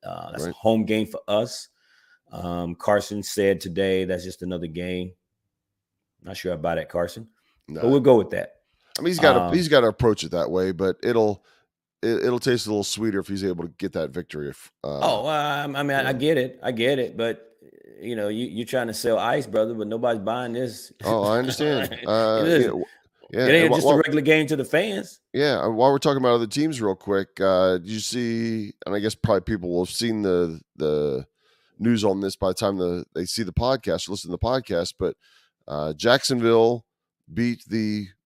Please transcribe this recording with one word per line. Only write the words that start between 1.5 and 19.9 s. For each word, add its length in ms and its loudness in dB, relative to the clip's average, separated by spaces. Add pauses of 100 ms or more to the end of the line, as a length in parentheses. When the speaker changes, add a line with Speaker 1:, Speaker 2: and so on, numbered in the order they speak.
Speaker 1:
Um, 440 -6
Carson 480 0
said 360 2
today, 460 -2
"That's 200 -4
just 180 -14
another 240 -6
game." 480 -8 (1080)
Not 140 -14
sure 160 -6
I 40 -4
buy 180 -2
that, 160 -6
Carson, 380 -4 (400)
Speaker 2:
No. 120 -10
Speaker 1:
but 80 2
we'll 120 6
go 160 8
with 140 2
that. 300 -8 (380)
Speaker 2:
I 20 -8
mean, 80 -2
he's 100 -2
gotta, 260 8
Speaker 1:
Um, 100 -2
Speaker 2:
he's 140 2
gotta 180 6
approach 380 2
it 80 -8
that 180 0
way, 220 0
but 300 -2
it'll, 400 2 (600)
it, 200 0
it'll 160 0
taste 280 0
a 40 -4
little 140 0
sweeter 340 -2
if 100 -6
he's 160 -4
able 200 -2
to 140 -10
get 160 -6
that 160 -4
victory. 400 -8
If, 200 -18 (120)
uh, 200 -6
Speaker 1:
Oh, 240 0
uh, 480 -4
I 80 -4
mean, 100 -2
I 100 0
Speaker 2:
yeah. 100 -2
Speaker 1:
get 240 0
it. 260 -4
I 100 -4
get 260 0
it. 180 -6
But 380 -6 (460)
you 160 -8
know, 120 -2
you, 180 -4
you're 200 -8
trying 220 -2
to 60 -6
sell 240 0
ice, 280 0
brother, 280 0
but 120 -6
nobody's 360 -2